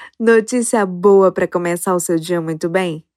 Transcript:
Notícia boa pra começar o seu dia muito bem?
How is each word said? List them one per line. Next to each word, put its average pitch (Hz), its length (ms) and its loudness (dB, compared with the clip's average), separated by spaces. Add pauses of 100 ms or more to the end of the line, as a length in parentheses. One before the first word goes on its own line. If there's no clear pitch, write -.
(200)
Notícia 226 640 2
boa 190 480 4
pra 180 160 -4
começar 175 460 -4
o 175 60 0
seu 170 180 -2
dia 170 240 -4
muito 160 260 -6
bem? 170 380 -4 (100)